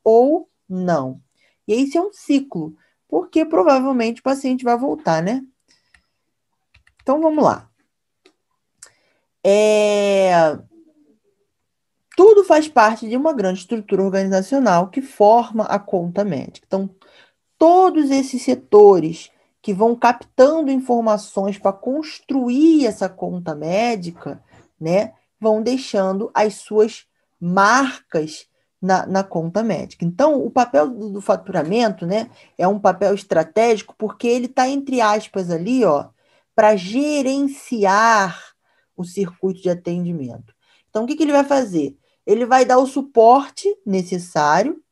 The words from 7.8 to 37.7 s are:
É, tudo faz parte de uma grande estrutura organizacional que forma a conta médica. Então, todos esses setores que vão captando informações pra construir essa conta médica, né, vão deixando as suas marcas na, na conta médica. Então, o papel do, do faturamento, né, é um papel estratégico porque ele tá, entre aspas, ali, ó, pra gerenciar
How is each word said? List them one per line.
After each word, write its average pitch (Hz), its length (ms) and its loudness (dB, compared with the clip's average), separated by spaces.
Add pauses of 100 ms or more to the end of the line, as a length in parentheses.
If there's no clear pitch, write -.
É, 202 1120 2 (1600)
tudo 403 260 8
faz 311 240 2
parte 226 400 2
de 220 80 -4
uma 294 160 -2
grande 190 280 -4
estrutura 208 420 -4
organizacional 190 880 0
que 269 140 -8
forma 220 600 2
a 202 120 -2
conta 185 460 -4
médica. - 420 -8
Então, 196 240 -6 (640)
todos 330 540 4
esses 269 320 -2
setores 202 880 4 (320)
que 214 100 -6
vão 220 240 0
captando 262 760 2
informações 214 880 -4
pra 196 120 0
construir 269 1160 -2
essa 202 200 -4
conta 175 460 -10
médica, 170 880 -6 (360)
né, 185 340 -2 (260)
vão 214 220 0
deixando 208 720 -4
as 214 220 -2
suas 214 500 -2 (340)
marcas 190 1080 -2 (340)
na, 185 240 0
na 190 180 -4
conta 175 380 -6
médica. 190 420 -6
Então, 262 400 0
o - 60 -8
papel 262 400 0
do, 220 220 -12
do 202 100 -12
faturamento, 185 800 -2
né, 208 280 -4 (260)
é 180 100 0
um 202 120 0
papel 190 340 0
estratégico 202 800 -2
porque 214 320 -8
ele 240 200 -2
tá, 254 200 -2
entre 269 340 -4
aspas, 208 500 -2
ali, 208 340 -2
ó, 147 240 0 (460)
pra 214 220 4
gerenciar 233 1600 -2 (540)